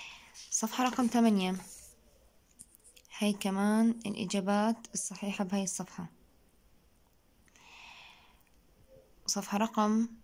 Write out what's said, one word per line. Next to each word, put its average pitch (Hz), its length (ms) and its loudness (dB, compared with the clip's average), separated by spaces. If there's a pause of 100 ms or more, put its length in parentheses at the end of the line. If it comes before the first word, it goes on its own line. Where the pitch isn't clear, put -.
(500)
صفحة 220 340 0
رقم 247 220 2
ثمانية 214 500 4 (1600)
هي 208 140 2
كمان 208 580 2
الإجابات 202 840 0 (180)
الصحيحة 202 500 -6
بهاي 190 180 -2
الصفحة. 180 440 -8 (3250)
صفحة 202 320 -2
رقم 220 500 2 (160)